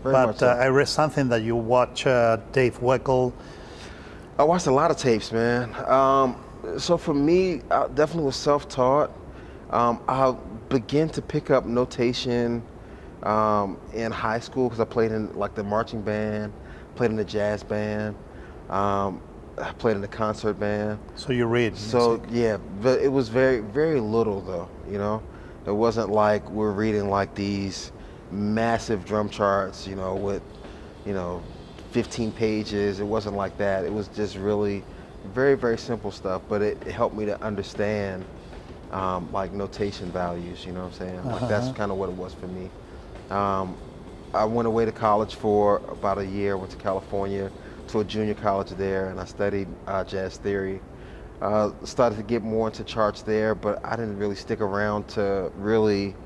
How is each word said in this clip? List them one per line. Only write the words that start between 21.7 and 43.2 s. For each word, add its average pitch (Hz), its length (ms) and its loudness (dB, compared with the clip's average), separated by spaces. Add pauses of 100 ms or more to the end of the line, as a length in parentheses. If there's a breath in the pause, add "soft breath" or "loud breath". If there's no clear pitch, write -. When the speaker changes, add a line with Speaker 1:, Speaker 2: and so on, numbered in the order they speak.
Speaker 1:
So, 117 400 4
Speaker 2:
music? - 120 -8
Speaker 1:
yeah, 113 280 2 (240)
but 127 180 4
it 135 120 4
was 131 180 2
very, 131 320 4
very 139 400 2
little 107 400 2
though, 87 260 -6 (220)
you 101 80 -4
know? 104 240 0 (440 loud breath)
It 98 60 -2
wasn't 110 400 2
like 107 400 4
we're 107 220 0
reading, 104 360 2
like, 98 260 2
these 98 580 -2 (380 loud breath)
massive 110 720 0
drum 104 240 0
charts, 98 580 2
you 98 80 -6
know, 95 200 -2
with, 98 260 -2 (640 loud breath)
you 104 80 -4
know, 90 280 -4 (500)
fifteen 120 420 0
pages. 104 640 0
It 104 60 -2
wasn't 104 320 -2
like 95 200 -4
that. 98 280 0
It 90 80 -2
was 104 160 -4
just 104 280 -4
really 101 460 0 (500 loud breath)
very, 135 220 6
very 117 220 0
simple 107 340 -6
stuff, 95 380 -4
but 104 120 2
it, 104 240 2
it - 60 -6
helped 104 240 0
me 107 100 -2
to 104 160 -4
understand, 101 840 -4 (680 loud breath)
um, 92 400 -2
like, 98 220 -4
notation 101 580 -4
values, 87 540 -6
you 92 80 -8
know 92 80 -6
what 90 60 -6
I'm 92 200 -10
saying? 92 180 -8
Like, 120 220 -4
that's 113 200 2
Speaker 2:
Uh-huh. 131 80 -4
Speaker 1:
kinda 101 200 -2
what 95 140 -2
it 92 80 -6
was 92 160 -8
for - 140 -12
me. 90 220 -8 (600 loud breath)